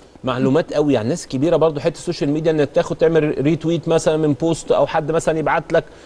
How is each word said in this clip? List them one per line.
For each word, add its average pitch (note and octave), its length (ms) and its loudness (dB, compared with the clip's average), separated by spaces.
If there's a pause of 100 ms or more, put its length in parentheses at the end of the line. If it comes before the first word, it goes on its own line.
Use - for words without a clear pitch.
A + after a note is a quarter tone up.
(240)
معلومات C3 500 0
قوي، D3 200 2
يعني A2+ 160 0
ناس E3+ 180 -6
كبيرة D3+ 280 0
برضو D3+ 240 0
حتة E3 180 -2
السوشيال D#3+ 320 -4
ميديا D#3 220 0
إنك D3+ 220 0
تاخد E3+ 220 0
تعمل D#3+ 460 2
retweet D#3+ 460 0
مثلًا D#3+ 300 2
من D#3 160 0
post، E3 380 -2
أو C#3 160 2
حد D#3 240 -2
مثلًا D#3+ 280 0
يبعت D3+ 340 -2
لك D#3+ 100 2 (220)